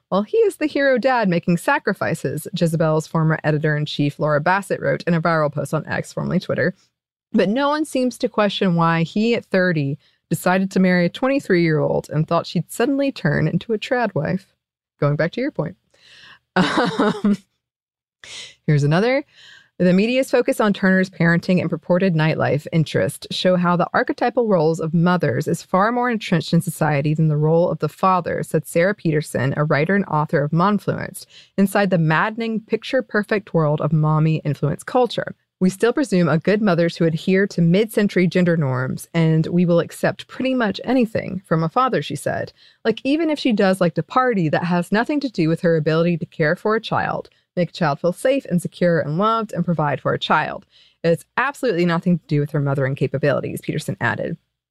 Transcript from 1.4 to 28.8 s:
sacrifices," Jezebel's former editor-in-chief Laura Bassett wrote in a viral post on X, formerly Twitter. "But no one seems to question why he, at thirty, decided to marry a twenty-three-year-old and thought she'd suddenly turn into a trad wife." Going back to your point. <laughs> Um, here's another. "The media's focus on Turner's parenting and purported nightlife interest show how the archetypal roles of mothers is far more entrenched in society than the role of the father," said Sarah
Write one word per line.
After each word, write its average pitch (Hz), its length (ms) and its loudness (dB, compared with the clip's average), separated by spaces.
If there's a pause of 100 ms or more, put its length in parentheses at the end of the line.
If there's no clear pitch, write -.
sacrifices," 165 920 -2 (100)
Jezebel's 160 520 0
former 160 340 0
editor-in-chief 151 800 -2
Laura 151 200 0
Bassett 185 400 0
wrote 147 280 -2
in 175 60 2
a 165 60 0
viral 160 320 0
post 147 220 -6
on 147 140 -2
X, - 240 -6
formerly 147 260 -4
Twitter. - 340 -2 (640)
"But 202 140 2
no 277 220 0
one 302 160 -2
seems 254 320 -2
to 240 100 -2
question 196 460 0
why 165 300 2
he, 220 300 0
at - 120 -6
thirty, 160 500 0 (320)
decided 190 440 0
to 190 80 2
marry 180 260 4
a - 20 2
twenty-three-year-old 165 1000 0
and 156 180 -2
thought 170 180 0
she'd - 240 -6
suddenly 277 400 0
turn 151 380 -2
into - 240 -4
a 208 60 -2
trad 247 360 -2
wife." 170 380 -4 (480)
Going 147 160 0
back 160 160 -2
to 240 80 -6
your 285 100 -2
point. 165 300 -6
<laughs> - 760 -14
Um, 208 800 0 (1300)
here's 147 180 2
another. 220 400 2 (540)
"The 180 160 4
media's 240 360 2
focus 247 300 2
on 214 120 2
Turner's 185 380 2
parenting 170 500 2
and 165 100 -2
purported 180 440 0
nightlife 151 580 0
interest 139 580 0
show 185 260 2
how 175 200 2
the 170 180 0
archetypal 247 520 0
roles 165 320 2
of 160 160 -4
mothers 165 540 2
is - 140 -2
far 196 280 2
more 247 200 0
entrenched 208 420 -2
in 170 80 4
society 151 540 0
than 160 140 2
the 147 80 2
role 160 340 2
of 156 80 -4
the 151 100 -2
father," 185 540 -2
said - 240 -4
Sarah 185 280 2